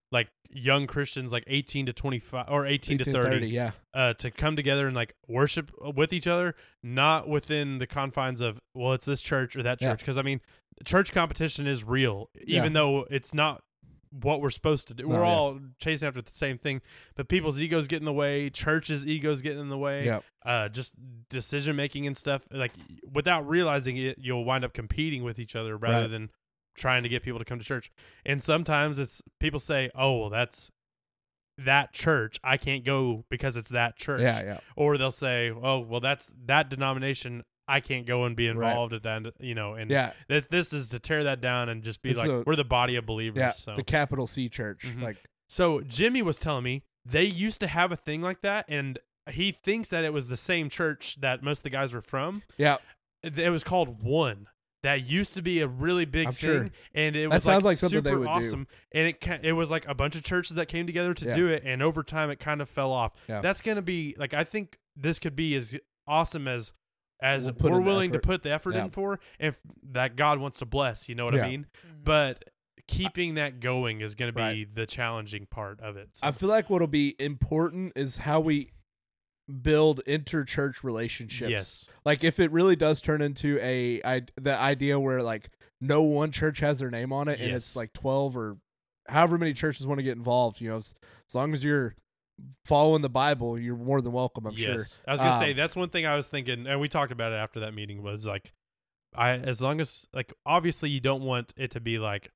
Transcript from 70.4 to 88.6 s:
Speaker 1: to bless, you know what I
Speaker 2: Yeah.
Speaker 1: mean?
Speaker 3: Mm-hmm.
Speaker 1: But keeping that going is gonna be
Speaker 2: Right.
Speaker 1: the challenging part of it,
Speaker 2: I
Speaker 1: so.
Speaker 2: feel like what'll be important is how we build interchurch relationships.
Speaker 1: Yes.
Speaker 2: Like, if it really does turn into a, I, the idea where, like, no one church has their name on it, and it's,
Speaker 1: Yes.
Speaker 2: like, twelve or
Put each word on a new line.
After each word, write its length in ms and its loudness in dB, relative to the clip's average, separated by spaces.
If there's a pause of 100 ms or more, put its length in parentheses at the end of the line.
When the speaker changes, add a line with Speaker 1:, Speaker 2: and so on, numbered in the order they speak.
Speaker 1:
to 60 -8
bless, 420 -2
you 80 -8
know 80 -4
what 100 2
I 40 4
Speaker 2:
Yeah. 100 2
Speaker 1:
mean? 180 -6 (180)
Speaker 3:
Mm-hmm. 200 -20
Speaker 1:
But 400 2 (420)
keeping 500 -2
that 240 -4
going 420 -2
is 120 -8
gonna 180 -4
be 100 -4
Speaker 2:
Right. 320 -4
Speaker 1:
the 120 -4
challenging 600 -6
part 340 -10
of 160 -12
it, 140 -18 (120)
Speaker 2:
I 80 2
Speaker 1:
so. 80 -6
Speaker 2:
feel 120 0
like 200 4
what'll 160 4
be 320 2
important 800 -2
is 220 -4
how 220 2
we 300 0 (920)
build 440 6
interchurch 760 -2
relationships. 680 -4
Speaker 1:
Yes. 380 -4 (160)
Speaker 2:
Like, 200 2
if 160 4
it 100 6
really 260 6
does 240 4
turn 220 0
into 380 0
a, 440 0
I, 180 0 (180)
the 160 2
idea 420 2
where, 240 2
like, 280 -4 (300)
no 220 6
one 300 4
church 280 0
has 180 4
their 120 -4
name 220 -4
on 160 0
it, 120 -2
and 120 -2
it's, 200 -4
Speaker 1:
Yes. 40 -8
Speaker 2:
like, 160 -6
twelve 440 0
or 200 -4 (520)